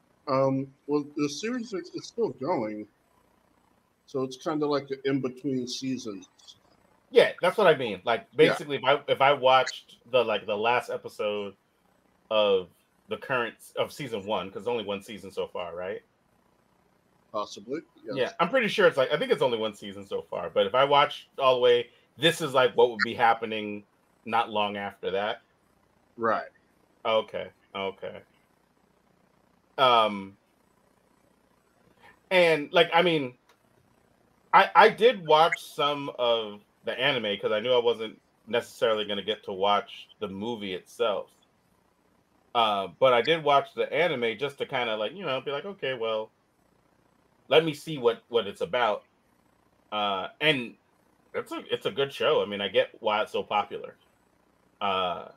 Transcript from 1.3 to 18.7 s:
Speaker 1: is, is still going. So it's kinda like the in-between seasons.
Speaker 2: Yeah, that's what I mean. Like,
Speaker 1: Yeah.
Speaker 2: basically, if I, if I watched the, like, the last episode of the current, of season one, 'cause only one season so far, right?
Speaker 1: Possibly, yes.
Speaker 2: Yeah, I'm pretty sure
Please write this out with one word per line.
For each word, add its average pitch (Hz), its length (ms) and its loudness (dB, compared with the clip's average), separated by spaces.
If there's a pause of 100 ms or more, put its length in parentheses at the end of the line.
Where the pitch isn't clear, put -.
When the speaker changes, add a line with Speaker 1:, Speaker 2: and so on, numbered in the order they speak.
Speaker 1:
is, 175 220 -8
is 160 140 -12
still 214 220 -4
going. 120 580 -4 (1160)
So 131 180 -4
it's 131 120 -8
kinda 151 300 -2
like 139 220 -2
the 135 100 -8 (100)
in-between 131 600 -2
seasons. 113 580 -8 (840)
Speaker 2:
Yeah, 147 280 6
that's 175 160 0
what 202 120 4
I 151 80 6
mean. 110 280 -4
Like, 117 280 -2
Speaker 1:
Yeah. - 40 -20
Speaker 2:
basically, 147 420 2
if 110 60 -8
I, 143 220 2
if 127 140 0
I 139 120 6
watched 131 640 2 (120)
the, 123 140 4
like, 104 200 -2
the 104 120 -2
last 117 340 0
episode 104 640 -6 (800)
of 101 360 2 (400)
the 107 80 -8
current, 117 380 -4 (220)
of 123 160 -4
season 113 340 -10
one, 95 240 -4
'cause 101 160 -14
only 120 160 -4
one 98 200 -8
season 98 280 -18
so 90 160 -6
far, 85 300 -10
right? 95 260 -8 (1300)
Speaker 1:
Possibly, 110 480 -8 (240)
yes. 110 100 -10
Speaker 2:
Yeah, 127 260 -4
I'm 175 100 0
pretty 247 180 0
sure 185 180 2